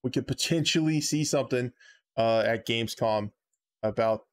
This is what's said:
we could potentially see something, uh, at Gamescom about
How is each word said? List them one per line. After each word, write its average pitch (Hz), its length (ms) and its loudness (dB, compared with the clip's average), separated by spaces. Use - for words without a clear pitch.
we 127 80 -2
could 127 160 -2
potentially 156 720 0
see 151 240 -2
something, 127 480 0
uh, 113 300 4
at 113 200 0
Gamescom 110 680 -2
about 110 400 0